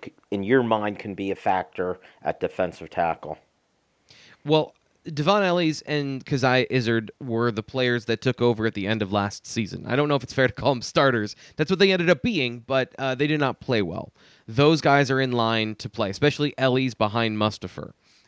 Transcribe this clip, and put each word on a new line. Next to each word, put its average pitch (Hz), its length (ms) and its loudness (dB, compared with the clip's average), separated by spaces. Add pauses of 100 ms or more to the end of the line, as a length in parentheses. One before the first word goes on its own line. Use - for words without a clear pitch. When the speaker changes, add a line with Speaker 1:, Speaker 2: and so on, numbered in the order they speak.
Speaker 1:
c-, - 80 -16 (180)
in 101 140 -4
your 123 180 4
mind, 107 380 0
can 101 160 -10
be 98 160 -4
a 92 60 -6
factor 92 640 -4 (200)
at - 200 -4
defensive - 480 -6
tackle? 82 480 -4 (1080)
Speaker 2:
Well, 151 300 0 (320)
Devon 165 360 0
Ellies 175 420 0
and 139 420 -4
Keziah 127 440 2
Izzard 117 420 0 (100)
were 120 280 -2
the 107 140 -4
players 123 420 -2
that 117 160 -2
took 127 200 0
over 113 240 2
at 113 80 -2
the 98 140 -6
end 107 140 0
of 98 120 -4
last 101 340 -2
season. - 400 -6
I 113 80 -2
don't 147 140 2
know 143 60 2
if 131 60 -2
it's - 120 -12
fair 131 140 4
to - 60 -12
call - 200 0
them 120 80 -6
starters. 120 540 0 (200)
That's 156 160 -2
what 175 80 0
they 196 140 4
ended 175 160 2
up 170 120 4
being, 131 460 -2
but, 135 320 0
uh, 131 160 -4
they 147 120 0
did 151 120 0
not 131 220 -2
play 117 200 0
well. 87 300 -6 (360)
Those 143 340 4
guys 143 280 4
are 135 120 0
in 131 100 0
line 113 440 0
to - 140 -12
play, 104 200 -4
especially 143 480 0
Ellies 131 360 2
behind 110 440 0
Mustipher. - 560 -4 (340)